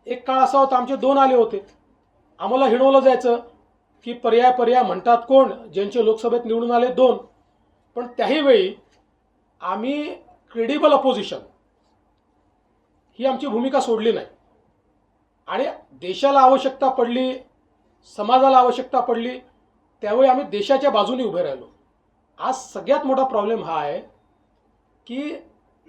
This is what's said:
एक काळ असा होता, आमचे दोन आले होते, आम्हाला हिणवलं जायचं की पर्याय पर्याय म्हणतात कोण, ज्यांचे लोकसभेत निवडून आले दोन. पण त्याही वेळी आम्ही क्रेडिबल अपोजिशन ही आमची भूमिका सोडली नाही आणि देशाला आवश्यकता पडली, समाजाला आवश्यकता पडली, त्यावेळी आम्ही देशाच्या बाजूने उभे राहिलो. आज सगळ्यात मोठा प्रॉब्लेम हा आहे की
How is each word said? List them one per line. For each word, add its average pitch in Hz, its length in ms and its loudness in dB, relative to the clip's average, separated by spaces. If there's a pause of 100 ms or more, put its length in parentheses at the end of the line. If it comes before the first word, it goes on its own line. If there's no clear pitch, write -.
एक 247 200 -10
काळ 262 120 0
असा 262 200 4
होता, 269 180 2
आमचे 247 200 -2
दोन 262 200 2
आले 262 180 4
होते, 220 300 0 (760)
आम्हाला 254 280 0
हिणवलं 262 320 4
जायचं 247 400 2 (680)
की 233 80 -10
पर्याय 240 380 2
पर्याय 247 320 2
म्हणतात 208 340 0 (100)
कोण, 269 240 6 (220)
ज्यांचे 202 320 -2
लोकसभेत 233 400 -2
निवडून 233 260 -4
आले 240 160 2
दोन. 247 300 2 (800)
पण 240 100 -10 (100)
त्याही 254 240 0
वेळी 214 320 2 (880)
आम्ही 226 420 -6 (520)
क्रेडिबल 285 380 2
अपोजिशन 240 460 -2 (1800)
ही 240 60 -6
आमची 262 220 -4
भूमिका 254 340 -2
सोडली 220 300 -2
नाही - 140 -6 (1200)
आणि 202 180 -4 (360)
देशाला 277 380 0
आवश्यकता 269 500 2
पडली, 254 440 -2 (840)
समाजाला 254 400 4
आवश्यकता 247 420 0
पडली, 233 380 -4 (680)
त्यावेळी 240 260 2
आम्ही 262 200 0
देशाच्या 269 420 0
बाजूने 220 320 -2
उभे 175 200 -4
राहिलो. 131 220 -8 (720)
आज 202 240 -4
सगळ्यात 277 420 -4
मोठा 262 200 0
प्रॉब्लेम 214 380 -4
हा 160 160 -6
आहे 147 200 -6 (1080)
की 285 280 -10 (540)